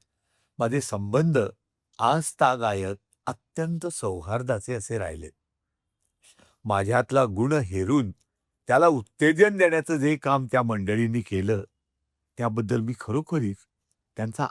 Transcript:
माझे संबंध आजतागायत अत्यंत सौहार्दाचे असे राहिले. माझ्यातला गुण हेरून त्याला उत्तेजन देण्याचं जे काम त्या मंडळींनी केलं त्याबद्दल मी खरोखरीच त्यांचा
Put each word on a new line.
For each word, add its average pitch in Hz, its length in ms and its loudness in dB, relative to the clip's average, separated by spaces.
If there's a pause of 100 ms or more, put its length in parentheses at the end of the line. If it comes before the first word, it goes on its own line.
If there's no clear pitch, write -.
(600)
माझे 120 220 -2
संबंध 123 580 0 (600)
आजतागायत 117 960 0 (300)
अत्यंत 165 640 -6
सौहार्दाचे 110 840 -6
असे 113 240 -6
राहिले. 80 320 -8 (1400)
माझ्यातला 113 600 2
गुण 113 280 0
हेरून 101 580 0 (560)
त्याला 143 200 6
उत्तेजन 160 680 4
देण्याचं 165 400 2
जे 147 180 2
काम 139 360 0
त्या 127 120 2
मंडळींनी 113 580 0
केलं 98 420 -2 (760)
त्याबद्दल 113 440 -2
मी 117 180 -4
खरोखरीच 120 580 -4 (580)
त्यांचा 113 360 -6